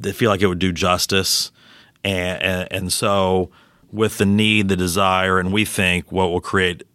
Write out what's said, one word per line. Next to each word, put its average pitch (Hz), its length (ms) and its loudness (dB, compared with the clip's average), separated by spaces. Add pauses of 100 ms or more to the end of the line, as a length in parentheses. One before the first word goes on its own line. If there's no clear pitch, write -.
f-, 98 100 -6
feel 117 140 0
like 98 120 0
it 101 60 4
would 90 120 0
do 90 140 0
justice. 90 760 0 (540)
And, 92 400 -4
and, 92 300 -2
and 95 200 -4
so 95 580 0 (420)
with 104 240 -2
the 101 80 2
need, 107 420 4
the 98 80 2
desire, 92 640 2
and 90 140 -2
we 107 100 2
think 90 480 -2
what 92 180 0
will 87 120 -2
create 90 420 -2 (120)